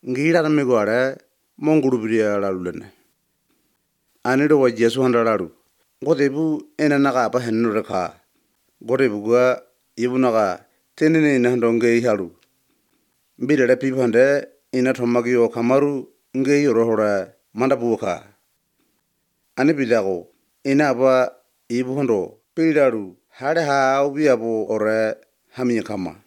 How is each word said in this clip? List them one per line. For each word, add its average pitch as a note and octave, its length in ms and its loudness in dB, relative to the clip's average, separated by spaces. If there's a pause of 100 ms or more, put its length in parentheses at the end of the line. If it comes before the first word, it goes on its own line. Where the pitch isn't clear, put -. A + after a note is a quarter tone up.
Ngi C#3 260 -2
ra E3+ 100 2
rami D3+ 220 0
ko B2 120 2
are, A#2+ 400 0 (420)
monguru C#3+ 400 2
biria G#2+ 400 0
laru F#2+ 240 -4
lene. F2 300 -10 (1300)
Ani C3+ 240 0
do D3 120 4
wa B2+ 80 4
Yesu A#2 340 0
handa A#2+ 220 2
laru. G2+ 260 0 (540)
Ngote C#3+ 220 2
ibu, D3+ 360 -2 (160)
ina D3 200 2
naka C3 260 2
apa A#2 160 -2
henu A#2 320 -2
rekha. F#2+ 400 -4 (720)
Ngote C3 220 0
ibu G#2 140 -2
gua, B2 420 2 (340)
ibu B2 220 -2
naka, A2 480 0 (300)
tenene D#3 400 2
ina B2 140 2
hando A#2 220 0
nge A#2 260 2
iharu. G#2+ 320 -2 (1080)
Mbire C3 280 0
le B2+ 100 4
pipa C3 260 -4
hande, B2+ 460 2 (240)
ina B2+ 200 0
thomagi A#2+ 440 0
o A#2 120 2
kamaru, C3 580 0 (300)
nge C#3+ 260 2
i D3 40 2
rohora, G#2+ 680 0 (220)
manda C3 220 0
buka. A2 480 -4 (1300)
Ani C#3+ 160 2
bidago, A2 560 -2 (360)
ina C#3 240 2
apa, B2+ 440 2 (360)
ibu B2+ 280 -4
hando, A#2 420 -4 (160)
pilaru, C3 640 0 (120)
hare D#3+ 360 -4
ha, C#3 420 0
ubi C#3+ 220 -2
abu A2+ 400 0
ore, A2 480 -2 (400)
hami A#2+ 260 -2
kama. F#2 340 -8 (100)